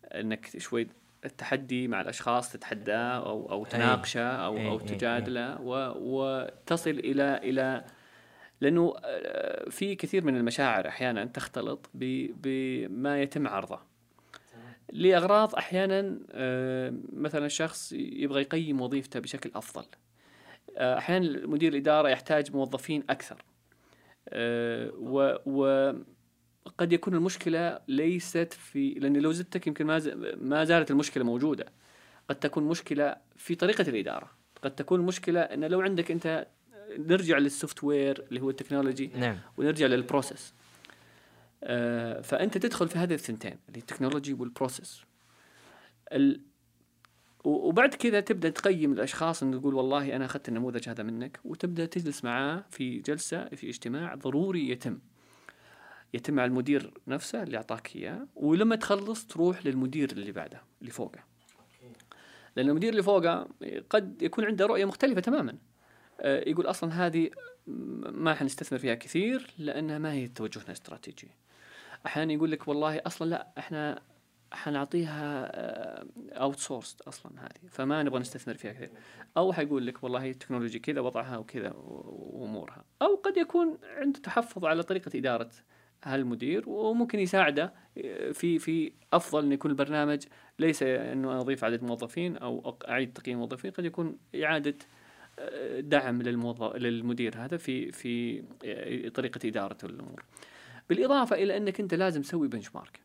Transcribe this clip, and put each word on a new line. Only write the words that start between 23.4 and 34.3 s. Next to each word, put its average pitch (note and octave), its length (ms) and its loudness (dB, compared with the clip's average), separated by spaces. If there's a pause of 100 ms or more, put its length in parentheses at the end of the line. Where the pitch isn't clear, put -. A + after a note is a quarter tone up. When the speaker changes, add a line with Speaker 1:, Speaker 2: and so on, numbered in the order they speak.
Speaker 1:
آه، A#2 680 -2
و-، C3 380 4 (100)
وقد C3+ 1500 0
يكون E3+ 220 2
المشكلة E3+ 720 0
ليست E3 680 0
في، C#3 400 -2
لأن C#3 240 4
لو D#3 140 4
زدتك F3 360 -2
يمكن D3+ 180 -2
ما D#3+ 140 4
ز-، - 380 -4
ما C#3+ 260 2
زالت D#3+ 280 6
المشكلة C#3+ 320 4
موجودة. B2 420 0 (640)
قد C#3+ 60 0
تكون D3+ 280 0
مشكلة D3 520 0 (200)
في - 200 -4
طريقة F#3 340 2
الإدارة، F#2 400 -4 (320)